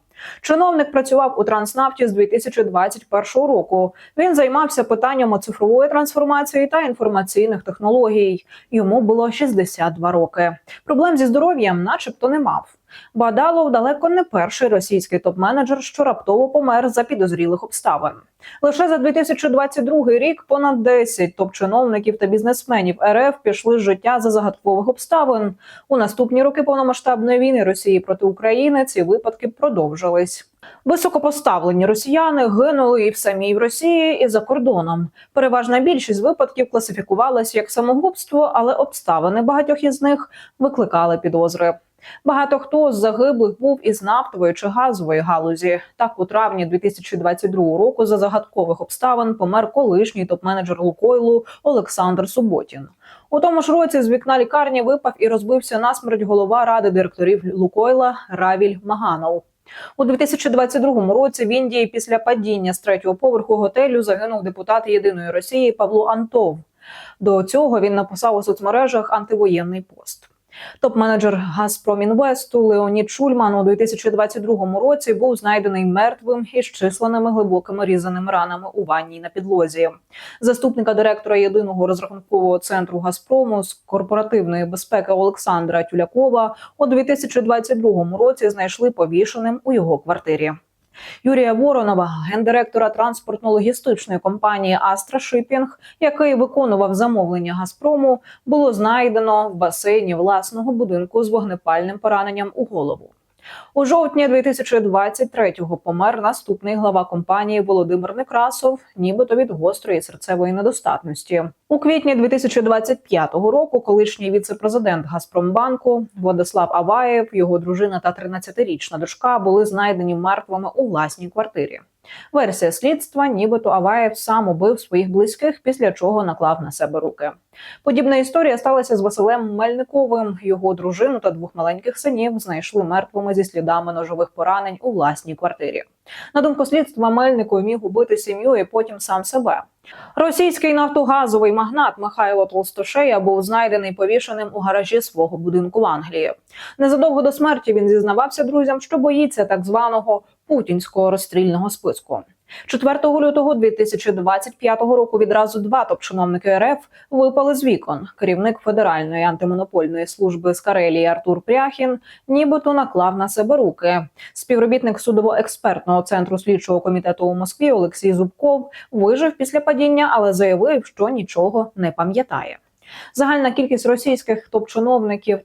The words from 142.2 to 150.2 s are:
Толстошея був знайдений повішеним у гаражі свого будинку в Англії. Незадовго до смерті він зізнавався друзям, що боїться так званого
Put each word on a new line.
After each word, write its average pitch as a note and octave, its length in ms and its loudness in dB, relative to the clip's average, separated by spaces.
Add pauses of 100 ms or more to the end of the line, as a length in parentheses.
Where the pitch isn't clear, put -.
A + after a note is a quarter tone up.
Толстошея G3 760 0
був F#3+ 220 2
знайдений G#3 500 0
повішеним G#3+ 600 -2
у G3+ 80 -8
гаражі G3 400 0
свого E3 360 -2
будинку F3+ 440 -2
в A3 60 4
Англії. D#3+ 460 -4 (460)
Незадовго C#4 440 4
до C4+ 100 2
смерті C#4+ 400 0
він G#3 160 2
зізнавався G#3+ 560 2
друзям, C4+ 360 0
що D#4+ 180 -4
боїться C#4+ 460 2
так F#3+ 200 -2
званого A3 580 0 (240)